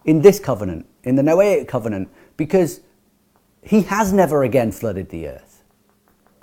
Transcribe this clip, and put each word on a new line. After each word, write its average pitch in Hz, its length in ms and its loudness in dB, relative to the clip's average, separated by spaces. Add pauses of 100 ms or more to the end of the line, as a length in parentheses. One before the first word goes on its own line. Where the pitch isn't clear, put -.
in 156 160 4
this 190 180 4
covenant, 98 480 -6 (160)
in 127 120 0
the 139 60 2
Noahic 165 460 2
covenant, 110 420 -6 (280)
because 165 420 0 (840)
he 214 200 2
has 196 320 -2
never 151 300 2
again 120 280 0
flooded 95 380 -8
the 82 180 -12
earth. - 360 -20 (800)